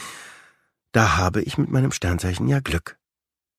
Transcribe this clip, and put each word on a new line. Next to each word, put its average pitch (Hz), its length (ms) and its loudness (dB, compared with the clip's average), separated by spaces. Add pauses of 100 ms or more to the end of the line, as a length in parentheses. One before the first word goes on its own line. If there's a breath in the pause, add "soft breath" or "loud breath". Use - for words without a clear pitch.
(920 loud breath)
Da 107 260 4
habe 90 240 2
ich - 160 -6
mit 151 120 0
meinem 135 220 2
Sternzeichen 90 560 -2
ja 139 120 2
Glück.“ 78 400 -4 (600)